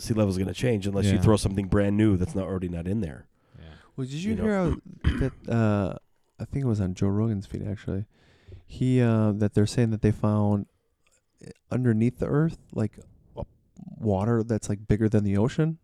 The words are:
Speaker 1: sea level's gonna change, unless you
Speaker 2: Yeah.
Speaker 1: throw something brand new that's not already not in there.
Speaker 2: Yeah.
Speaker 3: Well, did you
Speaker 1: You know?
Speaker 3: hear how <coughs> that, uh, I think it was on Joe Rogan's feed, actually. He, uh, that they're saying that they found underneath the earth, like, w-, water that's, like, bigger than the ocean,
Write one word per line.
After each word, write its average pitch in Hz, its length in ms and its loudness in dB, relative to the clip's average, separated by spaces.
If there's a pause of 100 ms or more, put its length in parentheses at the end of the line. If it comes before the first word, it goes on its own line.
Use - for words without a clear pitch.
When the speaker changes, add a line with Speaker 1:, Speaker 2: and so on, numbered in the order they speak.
Speaker 1:
sea 117 120 -2
level's 98 240 2
gonna 92 160 -2
change, 107 320 -2
unless 98 200 0
you 95 80 4
Speaker 2:
Yeah. 92 60 2
Speaker 1:
throw 104 160 6
something 98 320 0
brand 101 280 2
new 104 200 4
that's 85 180 -2
not 95 120 -4
already 92 220 -4
not 85 180 -6
in 104 140 -2
there. 73 260 -8 (320)
Speaker 2:
Yeah. 78 60 -20 (320)
Speaker 3:
Well, 131 100 -6
did 135 100 -10
you 190 140 -6
Speaker 1:
You 220 60 -2
know? - 80 -4
Speaker 3:
hear 214 100 2
how - 640 -2
<coughs> - 0 -
that, - 300 -4
uh, 107 460 2 (440)
I 117 80 -8
think 139 180 -4
it 127 40 2
was 104 120 2
on 92 140 0
Joe 98 140 0
Rogan's 104 380 0
feed, 101 200 -8
actually. 98 400 -6 (600)
He, 127 360 0
uh, 110 300 4
that 104 220 0
they're 107 120 4
saying 117 240 0
that 107 100 -4
they 107 120 4
found 104 540 0 (1040)
underneath 120 480 2
the - 80 -2
earth, 156 320 0 (140)
like, 110 260 -4 (360)
w-, - 120 -10 (520)
water 107 440 0
that's, 113 260 -2
like, 104 200 -6
bigger 110 200 2
than 104 160 2
the 101 120 2
ocean, 156 480 0